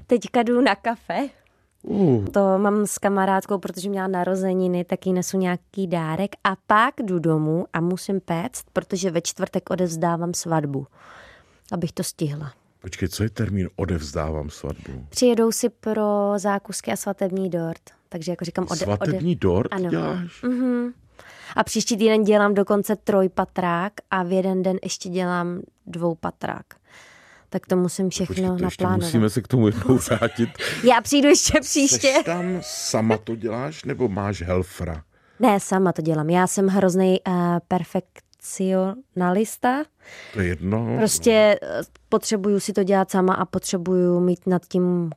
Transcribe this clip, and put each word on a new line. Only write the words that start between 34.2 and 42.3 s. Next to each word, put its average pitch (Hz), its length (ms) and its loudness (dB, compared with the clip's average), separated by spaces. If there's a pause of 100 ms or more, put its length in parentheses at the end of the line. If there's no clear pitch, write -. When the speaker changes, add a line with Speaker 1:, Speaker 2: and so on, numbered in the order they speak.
Speaker 2:
helfra? 85 600 -4 (380)
Speaker 1:
Ne, 208 200 4
sama 190 320 0
to 165 100 -6
dělám. 156 280 0
Já 180 160 4
jsem 196 200 0
hroznej, 185 600 4
eh, 185 40 -2 (360)
perfekcionalista. 190 2250 -2 (520)
Speaker 2:
To 107 60 0
je 92 60 2
jedno. 98 520 -2
Speaker 1:
Prostě, 214 640 4
eh, 80 180 -6 (280)
potřebuju 202 520 0